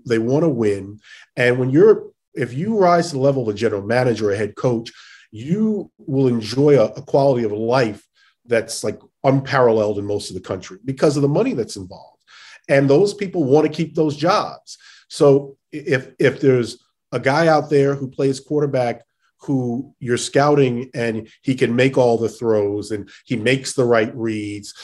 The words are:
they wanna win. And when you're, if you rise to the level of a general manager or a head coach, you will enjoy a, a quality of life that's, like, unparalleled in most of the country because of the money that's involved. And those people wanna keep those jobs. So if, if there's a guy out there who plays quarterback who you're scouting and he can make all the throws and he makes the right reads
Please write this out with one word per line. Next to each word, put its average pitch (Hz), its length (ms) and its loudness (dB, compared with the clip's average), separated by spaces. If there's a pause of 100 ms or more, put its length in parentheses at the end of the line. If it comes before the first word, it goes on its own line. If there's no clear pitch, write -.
they 117 140 0
wanna 139 300 0
win. 104 500 -2 (360)
And 123 220 2
when 131 140 -2
you're, 190 400 4 (240)
if 120 180 -6
you 208 240 -4
rise 175 300 4
to 143 80 -8
the 127 60 -4
level 135 200 2
of 110 80 -4
a 101 80 -4
general 104 240 -2
manager 113 480 0
or 98 40 0
a 101 40 -2
head 104 180 -6
coach, 117 360 -4 (400)
you 196 680 -4
will 135 300 -2
enjoy 120 520 2
a, 107 60 4
a - 160 -8
quality 135 440 0
of 104 60 -4
life 113 540 -2 (400)
that's, 117 380 -4
like, 107 160 -8 (240)
unparalleled 123 760 2
in 101 80 -6
most 101 240 -6
of 92 60 -14
the 90 60 -10
country 95 440 -10
because 139 320 0
of 143 60 2
the 139 40 2
money 208 260 0
that's 117 220 -6
involved. 92 380 -18 (560)
And 139 200 4
those 196 240 4
people 185 300 -4
wanna 147 260 4
keep 151 260 -6
those 156 200 0
jobs. 151 640 -4 (320)
So 139 480 2 (140)
if, 135 480 -4
if 139 200 2
there's 127 440 0 (280)
a 123 80 -6
guy 147 280 2
out 151 220 2
there 139 260 2
who 139 140 -8
plays 135 300 -4
quarterback 131 640 -2 (360)
who 127 600 -4
you're 120 180 -2
scouting 135 760 2
and 113 360 -6 (120)
he 131 140 -2
can 120 200 0
make 131 220 2
all 120 200 4
the 113 100 -2
throws 104 640 -2
and 101 180 -8 (160)
he 127 100 -4
makes 127 380 -2
the 127 120 0
right 120 300 2
reads 107 580 -8 (100)